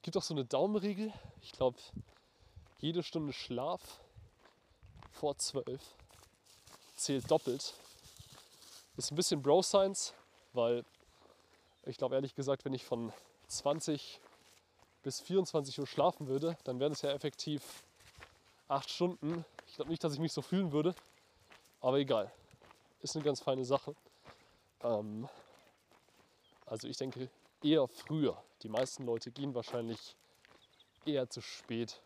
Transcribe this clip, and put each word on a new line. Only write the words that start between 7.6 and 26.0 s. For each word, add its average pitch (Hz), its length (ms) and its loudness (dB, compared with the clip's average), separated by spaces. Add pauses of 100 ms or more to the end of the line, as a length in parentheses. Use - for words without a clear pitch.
Ist - 140 -4
ein 147 60 -4
bisschen 165 260 2
Bro-Science, 190 720 6 (380)
weil 120 320 4 (1000)
ich 131 140 -8
glaub, 127 140 0
ehrlich 135 220 0
gesagt, 135 300 0
wenn 135 80 -2
ich 131 120 -4
von 117 280 -2 (360)
zwanzig - 720 -2 (800)
bis - 180 -4
vierundzwanzig 165 580 2
Uhr 139 80 -2
schlafen 165 400 2
würde, 147 380 0
dann 127 160 -2
wären 151 120 4
es 139 100 -4
ja 143 80 0
effektiv 147 760 -4 (840)
acht 135 220 0
Stunden. 170 540 0 (220)
Ich - 80 -20
glaub 143 140 -6
nicht, 165 140 -2
dass 156 120 0
ich 135 40 -6
mich 160 140 0
so - 80 -2
fühlen 180 320 2
würde, 151 220 4 (840)
aber 131 180 4
egal. 123 340 2 (680)
Ist - 120 -6
eine 156 100 -4
ganz 143 160 2
feine 131 240 0
Sache. 139 300 0 (880)
Ähm, 107 460 -2 (1400)